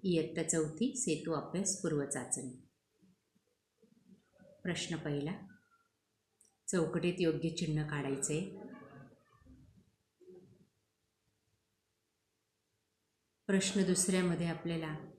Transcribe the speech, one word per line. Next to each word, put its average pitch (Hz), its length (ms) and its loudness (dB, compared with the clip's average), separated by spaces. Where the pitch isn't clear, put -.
इयत्ता 160 400 2
चौथी, 160 520 0
सेतू 160 360 -2
अभ्यास 175 500 -2
पूर्व 151 240 2
चाचणी. 131 460 -4
प्रश्न 170 340 -4
पहिला, 147 340 -2
चौकटीत 170 520 2
योग्य 160 300 2
चिन्ह 151 400 0
काढायचे. 143 500 -2
प्रश्न 190 360 4
दुसऱ्यामध्ये 180 640 4
आपल्याला 160 480 -2